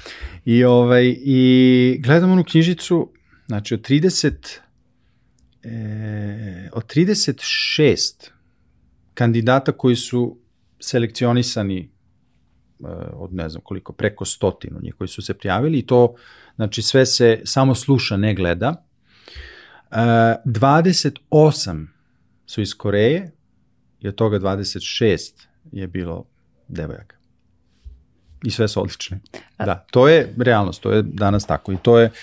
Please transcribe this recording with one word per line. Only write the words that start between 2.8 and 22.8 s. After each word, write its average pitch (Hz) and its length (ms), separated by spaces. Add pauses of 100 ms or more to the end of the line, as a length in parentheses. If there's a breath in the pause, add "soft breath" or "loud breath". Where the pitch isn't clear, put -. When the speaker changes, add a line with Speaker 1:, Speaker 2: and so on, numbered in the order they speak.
Speaker 1:
znači, 104 260
od 107 80
trideset, 151 800 (1000)
e, 107 1120
od 110 140
trideset 185 540
šest - 880 (840)
kandidata 120 580
koji 127 240
su 123 420 (420)
selekcionisani, 117 1000
e, 87 80 (1300)
od - 200
ne 82 160
znam 78 120
koliko, - 320
preko - 320
stotinu - 560
njih 85 120
koji - 140
su - 140
se - 120
prijavili, 123 460
i 110 60
to 120 300 (400 soft breath)
znači, 107 260
sve 131 240
se 117 400
samo 131 300
sluša, 123 420
ne 104 160
gleda. 90 520 (1080 soft breath)
E, - 40 (500)
dvadeset 139 680 (160)
osam 147 640 (520)
su - 160
iz 98 120
Koreje 123 580 (680)